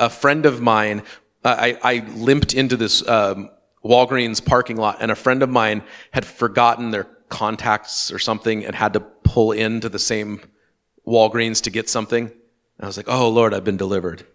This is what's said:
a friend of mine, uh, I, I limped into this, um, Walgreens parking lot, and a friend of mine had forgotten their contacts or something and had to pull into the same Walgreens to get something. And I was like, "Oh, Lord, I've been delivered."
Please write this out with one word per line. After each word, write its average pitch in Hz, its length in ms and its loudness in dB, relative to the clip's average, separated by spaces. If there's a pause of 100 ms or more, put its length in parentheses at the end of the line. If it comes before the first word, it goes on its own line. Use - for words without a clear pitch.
a 120 100 2
friend 151 360 2
of 123 140 2
mine, 107 420 2 (420)
uh, 120 140 4
I, 120 240 0
I 123 160 2 (160)
limped 131 400 0
into 127 220 0
this, 110 300 0
um, 101 440 0 (340)
Walgreens 120 600 2
parking 123 320 0
lot, 107 240 -2
and 113 100 -2
a 104 60 -2
friend 131 260 0
of 131 60 2
mine 110 340 0 (300)
had 123 120 -2
forgotten 117 680 0
their 101 140 -4 (240)
contacts - 840 -4
or 95 80 -8
something 110 460 -2
and 104 100 -8
had 107 200 0
to 107 60 -2
pull - 520 2
into 110 360 -2
the 98 100 -8
same 104 420 -4 (680)
Walgreens 113 560 2
to 113 80 -6
get 110 180 -6
something. 117 360 -2
And 113 80 -12 (480)
I 98 60 -10
was 92 100 -10
like, 104 120 -10
"Oh, 123 200 2
Lord, 113 260 4
I've 92 100 -4
been 98 120 0
delivered." 92 580 -4